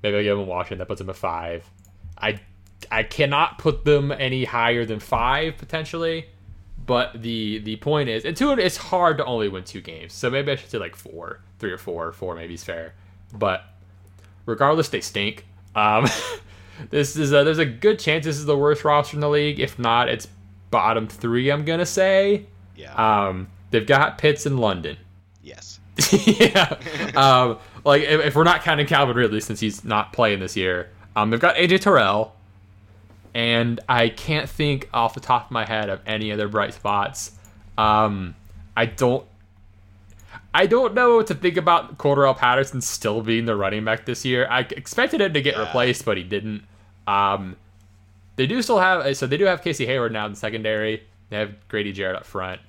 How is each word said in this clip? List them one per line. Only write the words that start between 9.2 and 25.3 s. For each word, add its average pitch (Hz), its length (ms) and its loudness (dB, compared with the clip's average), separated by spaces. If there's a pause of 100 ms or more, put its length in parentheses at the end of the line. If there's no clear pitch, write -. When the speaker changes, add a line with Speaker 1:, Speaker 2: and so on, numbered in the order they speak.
Speaker 1:
only 117 240 -2
win 92 140 -10
two 95 180 -14
games. 85 320 -16
So - 180 -4
maybe 139 200 -2
I 135 40 0
should - 160 -14
say, 117 80 -4
like, 92 160 -10
four. - 460 -16 (180)
Three 98 120 -4
or 92 60 -8
four. 85 340 -8
Four 90 240 -8
maybe 85 200 -12
is - 80 -16
fair. 82 300 -10 (400)
But 98 300 0 (840)
regardless, 143 420 2
they 113 120 -4
stink. - 440 -6 (300)
Um, 107 320 4 (400)
<laughs> - 420 -20
this 143 260 0
is 151 180 0
a, 143 100 6
there's 156 160 2
a 160 60 4
good 175 340 0
chance 156 260 -2
this 151 120 -4
is 147 80 -8
the 147 120 2
worst 147 260 2
roster 147 340 2
in 147 40 -4
the 147 80 0
league. 147 300 0
If 131 180 -4
not, 120 320 2
it's 117 180 -4 (440)
bottom 110 360 2
three, 120 440 -2
I'm 147 140 -2
gonna 165 200 0
say. 196 600 2 (300)
Speaker 2:
Yeah. - 180 -20 (340)
Speaker 1:
Um, 92 220 -6 (220)
they've 110 140 2
got 139 340 4
Pitts 147 260 0
in 143 120 -2
London. 90 400 -2 (460)